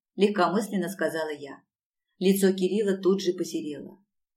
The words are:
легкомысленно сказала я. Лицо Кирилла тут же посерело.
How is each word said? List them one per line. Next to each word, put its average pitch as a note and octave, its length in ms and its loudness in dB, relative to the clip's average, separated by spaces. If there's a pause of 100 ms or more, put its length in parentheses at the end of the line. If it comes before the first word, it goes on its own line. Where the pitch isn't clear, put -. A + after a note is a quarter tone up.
(160)
легкомысленно F#3+ 760 2
сказала D#3+ 440 -4
я. C#3 300 -14 (560)
Лицо F#3+ 340 4
Кирилла F#3+ 440 0
тут F#3+ 240 2
же F3 120 0
посерело. D3+ 680 -8 (380)